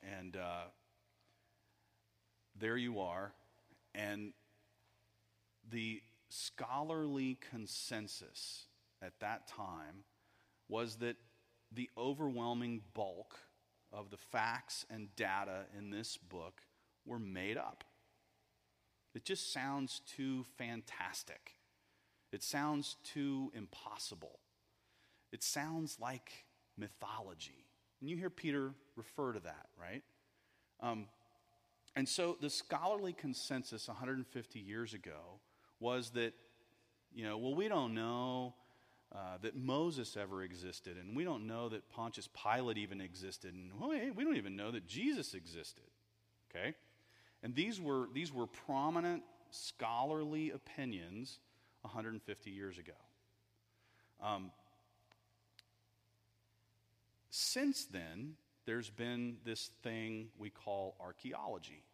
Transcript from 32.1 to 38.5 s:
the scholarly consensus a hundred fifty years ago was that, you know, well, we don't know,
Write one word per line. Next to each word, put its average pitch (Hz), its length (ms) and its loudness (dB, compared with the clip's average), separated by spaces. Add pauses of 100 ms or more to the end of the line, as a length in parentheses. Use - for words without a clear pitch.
the 147 120 2
scholarly 190 640 2
consensus 127 760 -2
a 117 60 -6
hundred 127 340 0
fifty 117 320 -6
years 110 340 -2
ago 87 460 -10 (400)
was 120 320 2
that, 117 220 4 (800)
you 113 100 -4
know, 107 140 2
well, 131 180 2
we 202 120 4
don't 135 280 4
know, 123 580 2 (580)